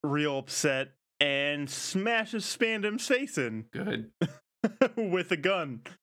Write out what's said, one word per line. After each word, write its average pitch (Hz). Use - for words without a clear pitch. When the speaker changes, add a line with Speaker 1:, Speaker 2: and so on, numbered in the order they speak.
Speaker 1:
real 147
upset 135
and 143
smashes 220
Spandam's 220
face 269
in 110
Speaker 2:
Good. -
Speaker 1:
<laughs> -
with 185
a 175
gun 151